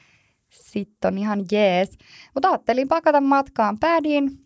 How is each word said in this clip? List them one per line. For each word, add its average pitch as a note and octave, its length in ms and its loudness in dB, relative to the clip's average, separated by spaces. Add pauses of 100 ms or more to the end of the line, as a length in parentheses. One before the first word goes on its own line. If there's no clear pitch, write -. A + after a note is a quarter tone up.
(500)
sit - 560 -10
on F#3+ 120 -2
ihan G#3 340 -4
jees. G3 460 0 (380)
Mut C4+ 100 0
ajattelin C4+ 420 0
pakata D#4+ 340 2
matkaan C4+ 580 0
pädiin. D4+ 500 0 (160)